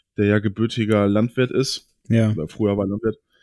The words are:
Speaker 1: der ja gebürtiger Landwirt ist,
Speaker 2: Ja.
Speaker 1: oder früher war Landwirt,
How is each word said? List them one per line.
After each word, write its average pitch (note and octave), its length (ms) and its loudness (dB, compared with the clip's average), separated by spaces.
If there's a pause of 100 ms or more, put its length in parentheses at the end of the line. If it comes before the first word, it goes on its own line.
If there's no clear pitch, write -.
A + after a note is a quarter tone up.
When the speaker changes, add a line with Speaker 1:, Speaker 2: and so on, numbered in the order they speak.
(160)
Speaker 1:
der G#2 100 2
ja G#2 120 4
gebürtiger G#2+ 680 0
Landwirt A#2 420 0
ist, - 380 -4 (200)
Speaker 2:
Ja. A2 240 2
Speaker 1:
oder D#2+ 160 -6
früher G2+ 280 -2
war G2+ 100 -2
Landwirt, G#2 300 -4 (260)